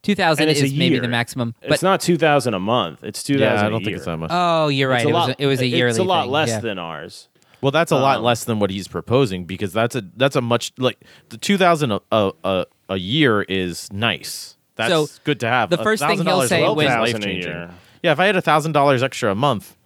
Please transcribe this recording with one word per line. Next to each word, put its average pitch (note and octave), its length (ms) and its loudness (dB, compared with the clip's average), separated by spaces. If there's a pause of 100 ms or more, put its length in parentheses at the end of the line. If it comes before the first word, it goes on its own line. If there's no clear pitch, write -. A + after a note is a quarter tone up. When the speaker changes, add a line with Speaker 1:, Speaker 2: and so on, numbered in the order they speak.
Speaker 1:
Two G#3 100 2
thousand D#3+ 280 2
Speaker 2:
And D#3 80 2
it's C#3+ 100 2
a C#3+ 40 4
Speaker 1:
is C3+ 80 -2
maybe D#3+ 200 2
Speaker 2:
year. - 80 0
Speaker 1:
the A#2+ 60 -4
maximum, A#2 560 -4
Speaker 2:
It's - 60 -10
Speaker 1:
but D3+ 120 2
Speaker 2:
not F#3 180 2
two F3+ 160 2
thousand C#3+ 380 2
a F#2 60 -2
month. G2 440 -2
It's - 200 -10
two C#3 160 -2
thousand C3 180 2
Speaker 3:
Yeah, G#2 60 2
I G#2+ 40 2
Speaker 2:
a - 40 0
Speaker 3:
don't A2+ 80 -2
think G2+ 100 -6
Speaker 2:
year. F2 80 -6
Speaker 3:
it's - 80 -10
that E2+ 120 -4
much. D#2+ 140 -6
Speaker 1:
Oh, E3+ 360 0
you're C3+ 260 0
Speaker 2:
It's A#2+ 100 2
Speaker 1:
right. - 40 0
Speaker 2:
a - 20 2
Speaker 1:
It - 40 2
was D3+ 140 2
Speaker 2:
lot, - 20 -2 (100)
Speaker 1:
a, - 40 -2
it - 40 0
was C3 140 0
a C3 40 0
Speaker 2:
it's B2 100 0
Speaker 1:
yearly A#2+ 240 2
Speaker 2:
a A2+ 40 2
lot C3+ 220 0
Speaker 1:
thing. B2 60 -6
Speaker 2:
less D3 180 0
Speaker 1:
Yeah. A2 100 -2
Speaker 2:
than G#2+ 200 -6
ours. E2 480 -12 (340)
Speaker 3:
Well, C#3 100 2
that's D#3+ 200 0
a D#3+ 60 4
lot C3+ 220 4
Speaker 2:
Um, A2+ 40 -4
Speaker 3:
less A#2+ 200 2
than A2 160 -2
what G2+ 100 2
he's F#2+ 180 -6
proposing F#2+ 580 -2
because F2+ 280 -6
that's A2+ 220 0
a, A#2+ 80 -4 (120)
that's C3 200 0
a C#3 60 2
much, A#2 360 -2
like, B2+ 220 -2 (300)
the A#2+ 80 -18
two G3+ 200 0
thousand E3 340 2
a, G2 100 -2 (100)
a, G#2 200 2 (120)
a, F#2+ 220 0 (240)
a G2 80 -4
year A2 440 2
is F#2 500 -4
nice. - 640 -6 (200)
That's A2+ 160 -2
Speaker 1:
So, D#3 160 2 (160)
Speaker 3:
good D3 160 -2
to A#2 80 -2
have. A#2+ 240 2
Speaker 1:
the E3+ 60 0
first A2 280 -2
thing D#3 160 0
he'll - 0 -
Speaker 3:
A E3 40 0
thousand - 20 -
dollars C3 220 2
Speaker 1:
say - 120 2
Speaker 3:
a - 60 2
month A3 100 0
Speaker 1:
when D3+ 80 2
Speaker 3:
is C3+ 80 2
Speaker 2:
Twelve A#2 140 0
thousand A2 160 -2
a - 20 -4
Speaker 3:
life-changing. F#2 260 -6
Speaker 2:
year. F2 180 -10 (340)
Speaker 3:
Yeah, E3+ 80 2
if C#3+ 80 0
I F#3 60 4
had G3+ 100 2
a F3+ 60 0
thousand D3+ 320 0
dollars C#3 280 4
extra B2+ 300 -2
a G2 40 0
month A#2+ 400 -2 (100)